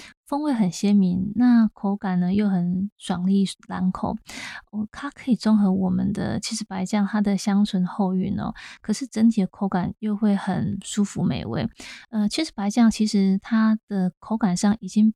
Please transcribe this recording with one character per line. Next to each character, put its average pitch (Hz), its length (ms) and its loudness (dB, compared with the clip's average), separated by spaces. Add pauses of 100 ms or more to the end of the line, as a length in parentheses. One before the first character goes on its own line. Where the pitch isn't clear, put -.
(260)
风 285 160 -4
味 302 100 0
很 220 200 2
鲜 208 240 2
明， 185 400 2
那 233 320 4
口 202 260 -4
感 185 260 -2
呢 180 120 0
又 208 160 2
很 185 480 0
爽 180 300 -4
利 196 180 4 (220)
朗 185 260 -2
口。 - 240 -6 (540)
哦， 214 200 -6
它 285 200 -12
可 - 200 -8
以 208 60 4
中 214 220 2
和 196 120 4
我 190 200 0
们 190 240 0
的 - 260 -4
起 - 140 -8
司 214 100 -8
白 190 220 -6
酱， 202 200 0
它 214 140 -2
的 202 160 0
香 202 260 2
醇 185 240 0
厚 185 280 -2
韵 190 260 -2
哦， - 140 -6 (260)
可 - 120 -6
是 254 140 -4
整 220 220 2
体 220 140 2
的 185 40 2
口 - 220 -6
感 185 300 -2
又 214 180 -4
会 208 180 2
很 196 480 -2
舒 - 220 -2
服 - 180 -4
美 - 220 -2
味。 117 240 -4 (420)
呃， 208 180 0
起 311 160 -2
司 - 100 -8
白 202 160 -4
酱 226 200 6
其 214 160 0
实 196 360 2
它 220 360 2 (100)
的 185 300 -2
口 - 180 -6
感 185 200 2
上 208 240 2
已 185 80 -12
经 214 280 4